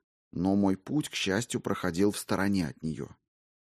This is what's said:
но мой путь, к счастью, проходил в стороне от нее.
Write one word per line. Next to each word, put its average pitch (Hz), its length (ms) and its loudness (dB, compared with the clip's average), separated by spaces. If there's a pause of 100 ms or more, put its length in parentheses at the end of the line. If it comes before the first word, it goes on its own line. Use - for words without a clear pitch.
(340)
но 95 220 2
мой 98 200 4
путь, 147 340 -4
к - 40 -12
счастью, 107 480 0
проходил 92 500 2
в 101 60 -4
стороне 98 500 0
от - 140 -12
нее. 73 280 -6 (640)